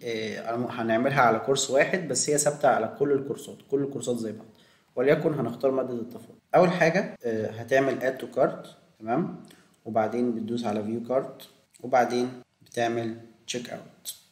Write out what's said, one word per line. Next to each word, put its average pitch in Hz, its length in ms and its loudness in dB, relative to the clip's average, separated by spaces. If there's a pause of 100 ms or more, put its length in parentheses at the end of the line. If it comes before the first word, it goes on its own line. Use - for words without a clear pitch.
آه، 113 640 -4
هنعملها 123 500 2
على 113 180 6
كورس 135 320 0
واحد، 160 380 2
بس 127 220 -2
هي 147 80 2
ثابتة 147 300 2
على 110 300 2
كل 143 140 2
الكورسات، - 440 -4 (140)
كل 139 120 0
الكورسات 127 340 -4
زي 110 160 -6
بعض. - 140 -14 (500)
وليكن 151 380 2
هنختار 120 360 -2
مادة 127 240 -2
التفاضل. - 440 -12 (160)
أول 175 160 8
حاجة، 175 440 2 (100)
آه، 110 260 -2
هتعمل 123 500 2
add 127 220 -2
to - 160 -6
cart. - 300 0 (300)
تمام؟ 120 380 -2 (480)
وبعدين 110 500 0
بتدوس 117 300 -4
على 107 180 -2
view 117 280 -6
cart، - 340 -4 (360)
وبعدين 123 500 2 (320)
بتعمل 117 540 -4 (360)
check 120 140 -8
out. - 460 -14 (200)